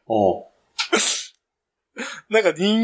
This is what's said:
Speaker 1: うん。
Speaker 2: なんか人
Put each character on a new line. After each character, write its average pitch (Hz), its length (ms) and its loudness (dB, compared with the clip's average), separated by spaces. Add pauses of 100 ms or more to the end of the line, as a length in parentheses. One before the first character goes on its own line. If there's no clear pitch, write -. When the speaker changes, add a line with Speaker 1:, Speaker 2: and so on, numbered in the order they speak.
Speaker 1:
う 117 60 0
ん。 98 300 2 (1900)
Speaker 2:
な 214 100 4
ん - 40 0
か 170 80 4
人 202 320 0